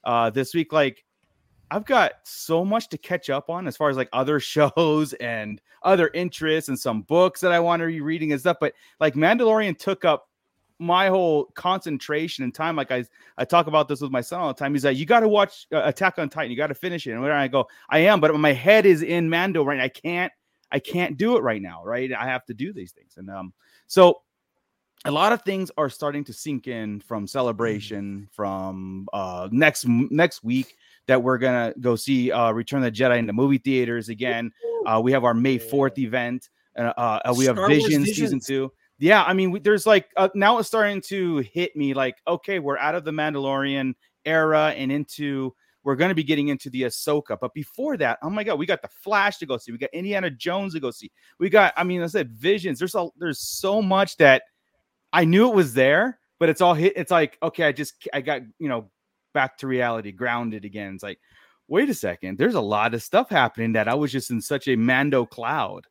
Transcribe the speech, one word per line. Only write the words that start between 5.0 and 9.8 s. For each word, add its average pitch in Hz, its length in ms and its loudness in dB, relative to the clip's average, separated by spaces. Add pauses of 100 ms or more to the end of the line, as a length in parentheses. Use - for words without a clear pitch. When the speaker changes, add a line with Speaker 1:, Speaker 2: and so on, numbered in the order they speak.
Speaker 1:
and 110 460 -8 (240)
other 175 300 4
interests 160 560 -2
and 131 80 -4
some 110 240 -4
books 180 400 2
that 185 100 2
I 170 80 4
wanna 170 280 0
be 160 140 -6
reading 156 300 -4
and 139 80 0
stuff. 165 220 0
But, 147 120 0 (260)
like, 151 160 2
Mandalorian 214 640 2
took 190 260 -4